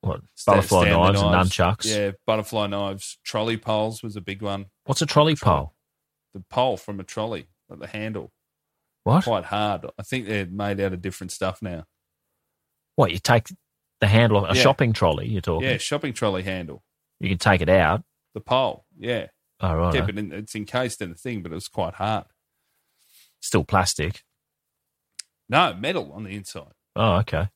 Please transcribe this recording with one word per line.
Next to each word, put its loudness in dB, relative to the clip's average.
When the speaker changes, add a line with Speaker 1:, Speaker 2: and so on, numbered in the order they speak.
Speaker 1:
What, -6
Speaker 2:
Sta-, 4
Speaker 1:
butterfly 4
Speaker 2:
Stanley 4
Speaker 1:
knives 4
and 4
Speaker 2:
knives. 4
Speaker 1:
nunchucks. 0
Speaker 2:
Yeah, 0
butterfly -2
knives. -6
Trolley -2
poles -2
was -10
a -10
big -10
one. -6
Speaker 1:
What's -2
a 0
trolley 4
Speaker 2:
Tro-, 2
Speaker 1:
pole? -4
Speaker 2:
the -14
pole 0
from -12
a -12
trolley, -8
like -20
the -16
handle. -10
Speaker 1:
What? 4
Speaker 2:
Quite -2
hard. -4
I -14
think -6
they're -2
made -6
out -2
of -8
different -8
stuff -6
now. -10
Speaker 1:
What, 4
you -4
take 4
the 4
handle 6
off 0
a 4
Speaker 2:
Yeah. 4
Speaker 1:
shopping 4
trolley, 0
you're -4
talking? -2
Speaker 2:
Yeah, 0
shopping -4
trolley -2
handle. -8
Speaker 1:
You -4
can 0
take 4
it 0
out? 4
Speaker 2:
The -10
pole, -2
yeah. -6
Speaker 1:
Oh, 0
right. 0
Speaker 2:
Yeah, 2
but -4
in, -8
it's -12
encased -4
in -8
the -14
thing, -8
but -10
it -8
was -10
quite -6
hard. -4
Speaker 1:
Still 0
plastic? -2
Speaker 2:
No, 4
metal -6
on -14
the -10
inside. -16
Speaker 1:
Oh, 4
okay. -2